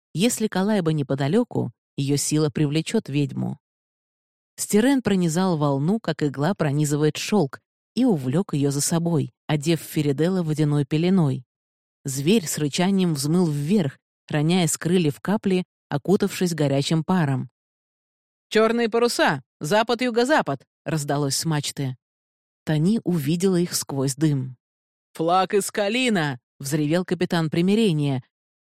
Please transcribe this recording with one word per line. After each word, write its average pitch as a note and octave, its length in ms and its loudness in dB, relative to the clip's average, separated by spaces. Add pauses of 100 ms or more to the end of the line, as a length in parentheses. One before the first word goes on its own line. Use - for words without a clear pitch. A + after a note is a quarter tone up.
(160)
Если A3 320 0
Калайба F#3+ 460 0
неподалёку, C#3+ 800 -2 (260)
её C#3+ 200 0
сила D3+ 340 0
привлечёт D#3 580 -2
ведьму. C3 480 -4 (1000)
Стирен B3 440 2
пронизал F3+ 560 0
волну, D3 420 0
как - 220 -4
игла D3 320 0
пронизывает D3 640 0
шёлк, E3+ 420 0 (360)
и B3 100 2
увлёк D#3+ 480 0
её C#3+ 160 2
за C#3+ 120 -2
собой, E3 500 0 (160)
одев D#3 340 0
Феридела D#3 640 0
водяной D3 420 0
пеленой. D#3 600 0 (600)
Зверь C#3+ 400 0
с - 140 -6
рычанием F3 560 0
взмыл D#3+ 340 2
вверх, D3 480 0 (320)
роняя D#3+ 380 2
с - 100 -2
крыльев E3 420 0
капли, F#3 440 -2 (260)
окутавшись F#3+ 640 0
горячим D3 500 0
паром. C#3 460 0 (1000)
"Чёрные A3 400 2
паруса! A#3 520 0 (200)
Запад-юго-запад!" A#3 1040 0 (220)
раздалось C#3+ 520 -2
с - 80 -4
мачты. C#3+ 520 -4 (680)
Тони D#3+ 380 2
увидела F3 520 0
их F3 180 0
сквозь C3+ 420 -4
дым. C#3 420 -2 (560)
"Флаг F3+ 420 0
из G3 160 0
Калина!" — G#3 680 0 (200)
взревел D3+ 440 0
капитан E3+ 460 -2
примирения. E3+ 720 0 (380)